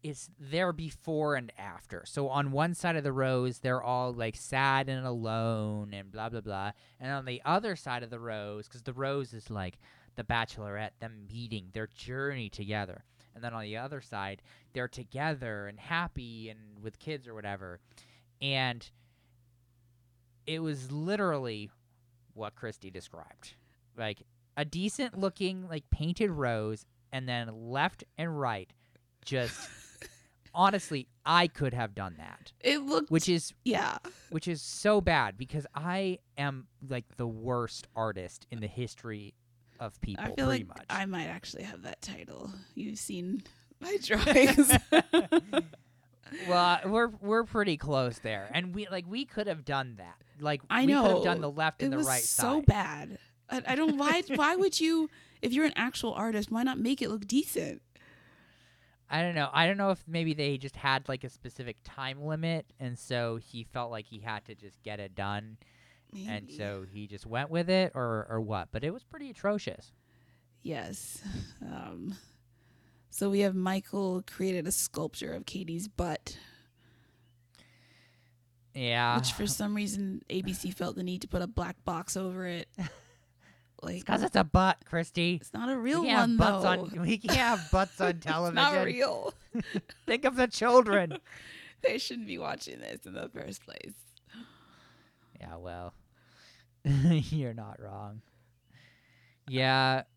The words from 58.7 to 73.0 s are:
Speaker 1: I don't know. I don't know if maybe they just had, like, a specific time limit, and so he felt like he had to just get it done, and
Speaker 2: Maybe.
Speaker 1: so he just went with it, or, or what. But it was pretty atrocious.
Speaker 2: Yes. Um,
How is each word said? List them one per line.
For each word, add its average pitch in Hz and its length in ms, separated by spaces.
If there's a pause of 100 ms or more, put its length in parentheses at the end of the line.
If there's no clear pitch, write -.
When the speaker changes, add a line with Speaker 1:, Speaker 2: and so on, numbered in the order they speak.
Speaker 1:
I 151 120
don't 175 140
know. 143 180
I 160 140
don't 196 100
know 196 140
if 180 160
maybe 160 260
they 143 240
just 131 180
had, 135 320
like, 131 160
a 127 60
specific 120 540
time 135 420
limit, 160 400 (140)
and 123 180
so 120 400
he 117 260
felt 120 280
like 107 160
he 110 120
had 107 260
to 110 100
just 101 260
get 104 180
it 98 160
done, 104 420 (540)
and 110 360
Speaker 2:
Maybe. - 100
Speaker 1:
so 101 340
he 104 160
just 101 200
went 127 240
with 170 180
it, 185 240
or, 117 360
or 113 120
what. 104 300
But 110 120
it 156 80
was 247 120
pretty - 260
atrocious. - 640 (720)
Speaker 2:
Yes. - 580 (400)
Um, - 540 (960)